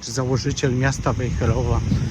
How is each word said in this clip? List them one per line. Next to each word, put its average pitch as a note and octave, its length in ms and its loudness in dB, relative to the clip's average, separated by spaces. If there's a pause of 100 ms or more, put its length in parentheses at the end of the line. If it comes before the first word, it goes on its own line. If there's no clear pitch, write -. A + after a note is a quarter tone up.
czy - 120 -10
założyciel C3 600 0
miasta C3 380 0
Wejherowa. A#2+ 680 0 (300)